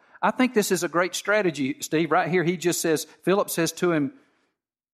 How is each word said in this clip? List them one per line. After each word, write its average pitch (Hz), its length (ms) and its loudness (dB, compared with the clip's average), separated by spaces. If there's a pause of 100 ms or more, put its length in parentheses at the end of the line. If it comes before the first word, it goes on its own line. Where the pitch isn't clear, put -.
(220)
I 196 100 2
think 254 220 0
this 202 180 0
is 175 120 0
a 175 40 -2
great 175 280 -2
strategy, 156 640 -2
Steve. 156 300 -2
Right 170 180 2
here, 175 140 2
he 180 140 0
just 165 240 -2
says, 156 240 0 (180)
Philip 190 260 2
says 165 240 -2
to 175 180 0
him, 147 220 0 (800)